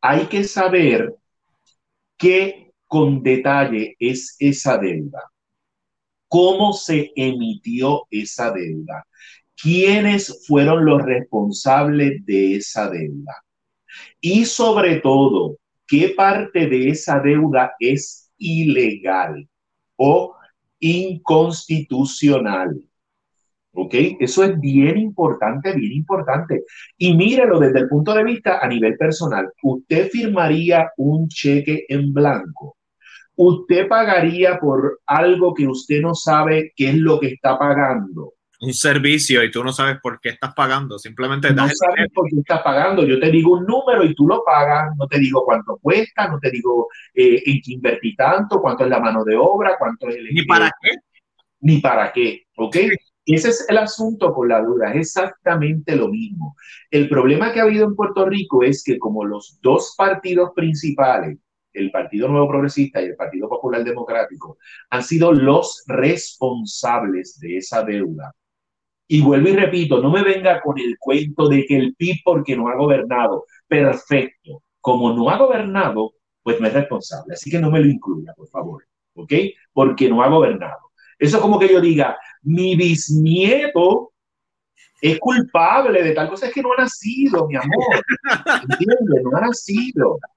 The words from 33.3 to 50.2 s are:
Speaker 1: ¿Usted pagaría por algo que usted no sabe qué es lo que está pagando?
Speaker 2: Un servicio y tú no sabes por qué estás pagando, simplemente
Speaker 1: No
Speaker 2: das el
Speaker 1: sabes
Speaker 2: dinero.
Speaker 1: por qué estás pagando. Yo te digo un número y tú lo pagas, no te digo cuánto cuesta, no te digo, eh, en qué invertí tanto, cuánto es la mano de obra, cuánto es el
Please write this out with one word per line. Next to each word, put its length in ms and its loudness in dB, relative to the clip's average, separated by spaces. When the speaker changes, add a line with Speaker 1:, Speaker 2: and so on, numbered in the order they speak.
Speaker 1:
¿Usted 540 2
pagaría 720 2
por 460 -2
algo 460 2
que 140 -2
usted 340 -2
no 140 -2
sabe 600 0
qué 140 0
es 60 0
lo 220 4
que 100 -2
está 300 -2
pagando? 760 -2
Speaker 2:
Un 120 -6
servicio 720 2
y 80 0
tú 140 -6
no 80 -4
sabes 280 -2
por 200 -8
qué 100 -8
estás 240 -10
pagando, 420 -2
simplemente 540 -4
Speaker 1:
No 120 2
Speaker 2:
das 100 0
el 40 -6
Speaker 1:
sabes 200 0
Speaker 2:
dinero. 180 -2
Speaker 1:
por 160 -2
qué 80 -2
estás 240 -2
pagando. 420 2
Yo 140 2
te 140 2
digo 260 6
un 80 -4
número 380 2
y 100 2
tú 140 4
lo 160 0
pagas, 520 2
no 120 -4
te 100 -2
digo 260 2
cuánto 380 -2
cuesta, 460 0
no 100 -6
te 140 -2
digo, 340 -2
eh, 320 4
en 160 0
qué 120 -14
invertí 420 -4
tanto, 480 0
cuánto 220 0
es 60 0
la 100 0
mano 240 0
de 120 2
obra, 400 2
cuánto 320 -6
es 80 -4
el 160 -14